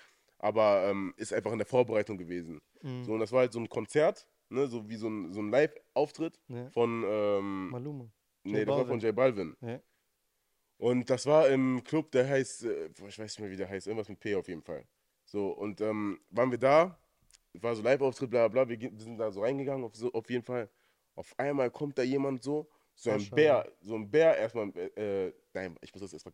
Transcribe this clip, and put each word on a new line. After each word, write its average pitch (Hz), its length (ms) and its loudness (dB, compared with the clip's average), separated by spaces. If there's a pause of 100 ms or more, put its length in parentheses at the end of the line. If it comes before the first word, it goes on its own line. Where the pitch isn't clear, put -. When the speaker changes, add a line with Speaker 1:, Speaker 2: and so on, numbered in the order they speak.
(400)
Speaker 1:
Aber, 104 500 4
ähm, 98 280 -2
ist 107 160 -8
einfach 104 200 -2
in 113 60 -2
der 104 80 -4
Vorbereitung 110 500 2
gewesen. 85 440 -8 (220)
Speaker 2:
Hm. 127 220 -8
Speaker 1:
So, 110 80 -4
und 110 80 0
das 107 100 -4
war 127 100 4
halt 120 120 2
so 117 60 -6
ein 117 100 -6
Konzert, 151 580 0 (220)
ne? 135 180 0
So 117 220 -8
wie 113 80 -8
so 110 120 -4
ein, 95 240 -6
so 104 80 -6
ein 107 100 -4
Live-Auftritt 151 960 0
Speaker 2:
Ja. 123 240 -10
Speaker 1:
von, 117 360 0
ähm, 98 640 -2
Speaker 2:
Maluma. 127 400 -12 (320)
Speaker 1:
nee, 104 160 -2
Speaker 2:
J 107 60 0
Speaker 1:
das 139 100 2
war 127 100 2
Speaker 2:
Balvin. - 20 -6
Speaker 1:
von 123 140 -2
J 110 140 2
Balvin. 101 460 2
Speaker 2:
Ja. 120 200 -10 (960)
Speaker 1:
Und 123 320 0
das 127 180 0
war 151 220 8
im 131 340 2
Club, 156 280 -2
der 127 160 4
heißt, 135 360 -2
äh, 80 340 -4
boah, 98 100 -18
ich 101 120 -14
weiß 107 120 -10
nicht - 80 -12
mehr, 104 120 -8
wie 95 60 -10
der 92 120 -6
heißt, 95 180 -8
irgendwas 107 220 -6
mit 101 100 -14
P 104 160 -2
auf 90 120 -2
jeden 82 160 -10
Fall. 71 240 -10 (380)
So, 101 260 -2
und, 98 300 -6
ähm, 107 380 -2 (100)
waren 120 220 0
wir 117 60 -2
da, 151 420 4 (540)
war 117 220 -4
so 107 80 -6
Live-Auftritt, 131 480 2
bla, 117 160 6
bla, 123 200 2
wir 117 100 -6
ge-, 117 140 -8
wir 107 120 -16
sind 113 140 -14
da 110 140 -2
so 98 100 -8
reingegangen, 135 440 -2
auf, 107 100 -12
so, 117 160 -4
auf 113 180 -6
jeden 123 140 -4
Fall. 123 260 -6 (460)
Auf - 220 -16
einmal 135 340 0
kommt 143 260 -6
da 127 60 2
jemand 135 400 0
so, 151 260 -4 (260)
so 113 180 0
ein - 20 2
Speaker 2:
Ascha, 101 180 -4
Speaker 1:
Bär, 147 300 6
Speaker 2:
ne? - 160 -16
Speaker 1:
so 107 160 -8
ein 107 140 -6
Bär 156 280 6
erstmal, 107 380 0
äh, 98 520 -2
äh, 87 60 -8 (200)
nein, 90 280 -8
ich - 120 -20
muss 92 80 -16
das 92 120 -12
erstmal 78 200 -16